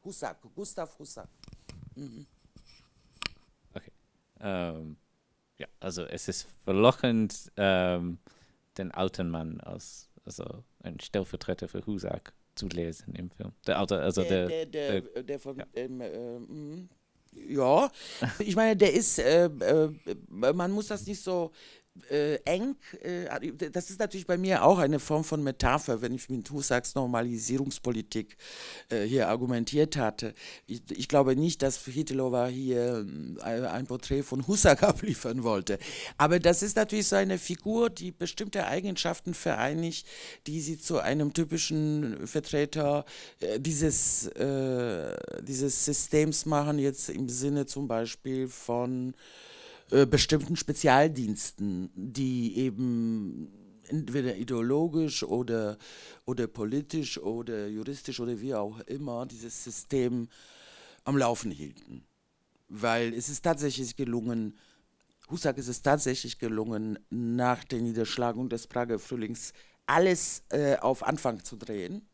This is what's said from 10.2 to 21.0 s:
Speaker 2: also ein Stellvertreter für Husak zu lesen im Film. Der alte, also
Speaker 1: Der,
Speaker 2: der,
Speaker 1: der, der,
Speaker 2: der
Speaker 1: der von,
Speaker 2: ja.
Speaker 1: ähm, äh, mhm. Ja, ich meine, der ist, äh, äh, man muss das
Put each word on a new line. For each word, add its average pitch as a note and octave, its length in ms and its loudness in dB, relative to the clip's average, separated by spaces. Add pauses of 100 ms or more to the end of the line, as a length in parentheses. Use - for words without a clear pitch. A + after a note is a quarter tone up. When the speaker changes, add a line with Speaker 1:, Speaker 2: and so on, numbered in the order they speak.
Speaker 2:
also - 380 -12 (180)
ein - 180 -12
Stellvertreter - 680 -6
für F#2+ 200 -8
Husak - 480 -6 (200)
zu - 140 -8
lesen E2+ 460 -6
im F2+ 160 -10
Film. - 220 -12 (140)
Der - 120 2
alte, G2+ 240 0
also F#2+ 200 2
Speaker 1:
Der, F2+ 260 2
Speaker 2:
der, D#3+ 180 -4
Speaker 1:
der, - 0 -
der, C#3 340 -2
Speaker 2:
der B2 220 -10
Speaker 1:
der C#3 180 -8
von, C3+ 160 -12
Speaker 2:
ja. C3 160 -10
Speaker 1:
ähm, B2+ 300 -6
äh, A#2 380 -8
mhm. D3+ 500 -12 (420)
Ja, C#3+ 580 4 (480)
ich G#3 160 0
meine, A3 220 6
der F3+ 160 8
ist, - 260 4
äh, D#3+ 280 8
äh, D3+ 460 4 (360)
man D#3 440 2
muss G#3 160 -2
das G#3 180 -6